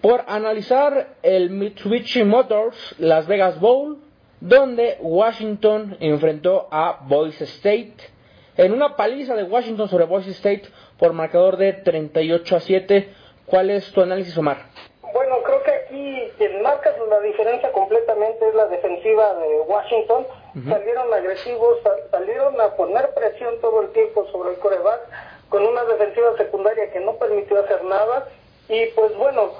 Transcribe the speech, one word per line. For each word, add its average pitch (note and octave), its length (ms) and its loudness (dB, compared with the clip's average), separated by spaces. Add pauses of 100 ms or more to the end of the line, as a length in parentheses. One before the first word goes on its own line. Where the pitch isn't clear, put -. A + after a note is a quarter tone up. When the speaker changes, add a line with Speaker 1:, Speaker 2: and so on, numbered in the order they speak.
Speaker 1:
Por A#3+ 260 4
analizar A3 960 0
el F#3 280 2
Mitsubishi G#3 720 -2
Motors A3+ 760 0
Las D#3+ 300 2
Vegas F#3 320 0
Bowl, C#4 380 2 (420)
donde A#3 600 2
Washington G#3+ 1000 -2
enfrentó D#3 720 0
a D#3+ 300 -2
Boise D3+ 420 -2
State G#3 500 -4 (640)
en F#3 160 4
una C#4+ 240 -2
paliza B3 400 -4
de G3+ 80 -4
Washington G#3+ 440 -4
sobre F3 180 2
Boise F#3+ 260 -4
State G3+ 320 -2 (340)
por E3+ 140 4
marcador F3 440 2
de F#3+ 160 2
treinta D#3+ 480 -2
y D#3+ 120 0
ocho E3+ 240 0
a E3 40 2
siete. F#3+ 500 2 (360)
¿Cuál F#3 240 4
es G3+ 220 -4
tu F#3+ 100 4
análisis, F3+ 340 -2
Omar? D3+ 220 0 (560)
Speaker 2:
Bueno, C5 300 0
creo C#5 180 0
que D5 80 2
aquí C4+ 680 -6
quien G3 240 -2
marca C#4 280 2 (180)
la G#3+ 120 2
diferencia A3 500 -2
completamente A3 800 0
es A3 60 0
la A3 120 4
defensiva G3 680 0
de D3+ 260 0
Washington. G#3+ 640 0 (300)
Speaker 1:
Ujú. B2+ 120 -10
Speaker 2:
Salieron A3+ 440 -2
agresivos, A3+ 720 0
sa-, G3+ 260 0
salieron A#3+ 500 -2
a G#3 140 2
poner G3+ 400 0
presión A#3 460 -4
todo A3 220 2
el G3 80 -4
tiempo G#3+ 420 0
sobre F3+ 220 -4
el - 20 -10
quarterback, G3+ 440 0 (480)
con G3+ 160 2
una A#3+ 200 0
defensiva A3+ 520 2
secundaria G#3 540 -2
que F#3 100 -6
no G#3 140 -4
permitió G#3 460 0
hacer F#3+ 240 -2
nada. A3 440 -2 (400)
Y A3+ 260 0
pues G#3+ 220 2
bueno B3 440 0